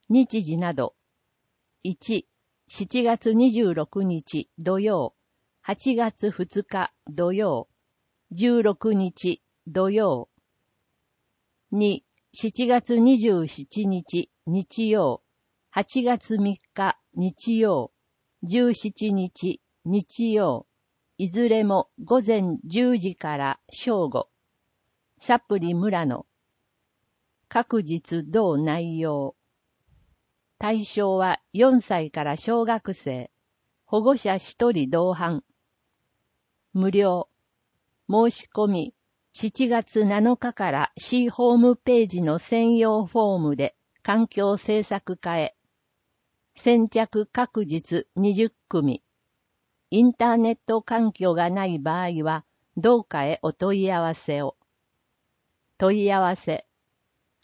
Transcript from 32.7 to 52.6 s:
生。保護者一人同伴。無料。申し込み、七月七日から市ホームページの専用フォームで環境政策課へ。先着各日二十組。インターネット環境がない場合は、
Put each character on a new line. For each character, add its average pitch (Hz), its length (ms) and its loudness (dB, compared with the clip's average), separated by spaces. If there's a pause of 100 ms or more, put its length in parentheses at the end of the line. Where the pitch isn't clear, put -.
生。 127 380 -10 (540)
保 214 180 -2
護 262 140 4
者 196 220 -2
一 - 340 -2
人 143 180 -2
同 175 240 0
伴。 170 300 -4 (1300)
無 190 180 2
料。 185 380 2 (840)
申 226 220 4
し - 200 -16
込 208 140 0
み、 180 280 -2 (360)
七 233 380 -2
月 226 360 0
七 214 320 2
日 247 160 -8
か 180 200 -4
ら 139 240 0
市 247 320 -2
ホ 240 260 2
ー 240 40 6
ム 247 180 6
ペ 240 260 2
ー 220 60 2
ジ 180 140 -4
の 156 180 0
専 233 360 2
用 220 300 2
フ 240 140 -4
ォ 202 160 2
ー - 20 -2
ム 147 180 0
で 139 200 -4 (260)
環 220 240 0
境 202 260 0
政 214 320 -2
策 196 320 -8
課 170 220 -4
へ。 - 160 -4 (1000)
先 233 320 4
着 220 380 -2
各 233 380 -2
日 165 520 -4
二 196 180 2
十 220 180 0 (160)
組。 143 360 -2 (840)
イ 208 120 4
ン 247 100 8
タ 240 200 2
ー 226 60 2
ネ 226 140 2
ッ 226 140 -8
ト 226 160 0
環 226 300 0
境 180 220 0
が 170 160 0
な 196 160 -2
い 170 120 -2
場 160 240 -2
合 170 220 -4
は、 156 200 -2 (320)